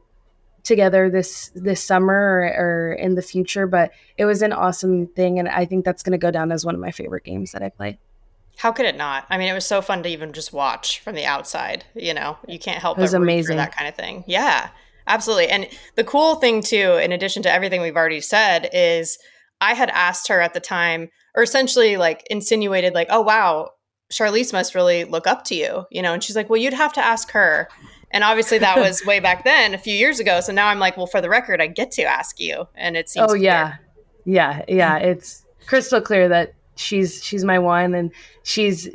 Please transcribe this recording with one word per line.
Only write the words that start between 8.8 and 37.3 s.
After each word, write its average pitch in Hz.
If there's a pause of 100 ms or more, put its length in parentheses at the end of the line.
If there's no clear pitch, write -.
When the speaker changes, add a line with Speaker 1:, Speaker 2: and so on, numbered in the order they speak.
Speaker 2:
it 160
not? 143
I 185
mean, 185
it 185
was 185
so 220
fun 185
to 180
even 156
just 156
watch 135
from -
the 147
outside, - (100)
you 175
know? 147 (120)
You 170
can't 170
help 170
Speaker 1:
It 185
was 180
Speaker 2:
but 180
root 175
for 170
Speaker 1:
amazing. 165
Speaker 2:
that -
kind 147
of 156
thing. -
Yeah, 190 (360)
absolutely. 208
And 190 (260)
the 233
cool 302
thing, 240
too, 202
in 165
addition 190
to 175
everything 180
we've 165
already 160
said, 185
is 170 (440)
I 214
had 240
asked 180
her 190
at 170
the 175
time, 170 (280)
or 226
essentially, 233
like, 165
insinuated, 196
like, 170
"Oh, 226
wow, 202 (420)
Charlize 226
must 185
really 175
look 165
up 247
to -
you," 175
you 180
know? 175
And 175
she's 214
like, 214
"Well, 226
you'd 247
have 294
to 302
ask 226
her." 165 (420)
And 202
obviously 220
that 190
Speaker 1:
<laughs> 180
Speaker 2:
was 190
way 202
back 180
then, 254
a 185
few 208
years 254
ago. 190
So 196
now 202
I'm 208
like, 185
"Well, 185
for 196
the 170
record, 214
I 156
get 196
to -
ask 139
you." 160
And 170
it 165
seems 220
Speaker 1:
Oh, 214
yeah. 170
Speaker 2:
clear. - (440)
Speaker 1:
Yeah, 156
yeah. 170
It's - (220)
crystal 254
clear 190
that 170 (220)
she's, 190
she's 190